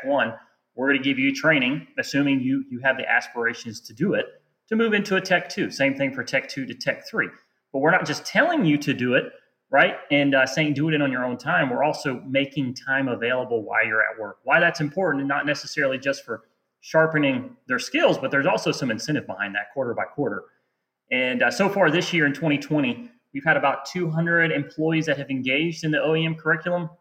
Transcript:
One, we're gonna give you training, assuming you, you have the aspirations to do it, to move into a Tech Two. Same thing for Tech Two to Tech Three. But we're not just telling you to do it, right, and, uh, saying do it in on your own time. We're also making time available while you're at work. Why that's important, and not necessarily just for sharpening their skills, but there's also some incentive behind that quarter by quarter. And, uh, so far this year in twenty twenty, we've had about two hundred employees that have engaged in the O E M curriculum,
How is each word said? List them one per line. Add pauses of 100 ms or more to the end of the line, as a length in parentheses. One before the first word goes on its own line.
One, (420)
we're
gonna
give
you
training, (120)
assuming
you,
you
have
the
aspirations
to
do
it, (420)
to
move
into
a
Tech
Two.
Same
thing
for
Tech
Two
to
Tech
Three. (460)
But
we're
not
just
telling
you
to
do
it, (460)
right, (140)
and,
uh,
saying
do
it
in
on
your
own
time.
We're
also
making
time
available
while
you're
at
work.
Why
that's
important,
and
not
necessarily
just
for (360)
sharpening (140)
their
skills,
but
there's
also
some
incentive
behind
that
quarter
by
quarter. (640)
And,
uh,
so
far
this
year
in
twenty
twenty, (240)
we've
had
about
two
hundred
employees
that
have
engaged
in
the
O
E
M
curriculum, (120)